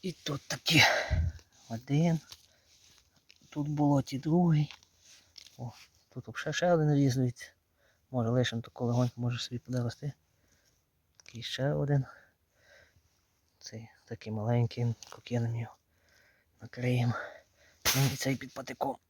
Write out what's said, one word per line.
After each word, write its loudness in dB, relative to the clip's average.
І -6
тут -8
такі. 4
Один. 2
Тут -4
в -4
болоті 2
другий. 2
О, -10
тут -14
взагалі -8
ще 4
один 6
різний. 4
Може 0
лишимо 2
таку -8
легоньку, 0
може -2
собі -8
буде -2
рости. -6
Такий -18
ще -2
один. 2
Цей -14
такий -10
маленький, 0
покинемо -4
його. -10
Накриємо. 0
Ну 2
і -6
цей -2
під -14
патиком. -6